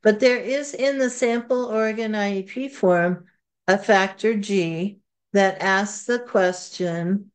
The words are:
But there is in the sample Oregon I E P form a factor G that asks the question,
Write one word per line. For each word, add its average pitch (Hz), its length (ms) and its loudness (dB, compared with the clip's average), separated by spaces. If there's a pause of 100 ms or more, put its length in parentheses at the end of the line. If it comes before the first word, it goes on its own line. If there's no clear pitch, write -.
But 214 160 4
there 247 180 4
is 269 380 -4
in 269 240 0
the 254 100 2
sample 240 560 -2
Oregon 220 480 -2
I 202 240 -2
E 190 60 -6
P 262 260 -8
form 175 560 2 (420)
a 185 80 4
factor 202 600 2
G 196 640 -2 (320)
that 190 320 2
asks 196 420 0
the 240 140 0
question, 185 1160 -2